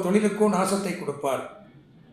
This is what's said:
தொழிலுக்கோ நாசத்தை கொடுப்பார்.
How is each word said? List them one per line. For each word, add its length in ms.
தொழிலுக்கோ 480
நாசத்தை 500
கொடுப்பார். 680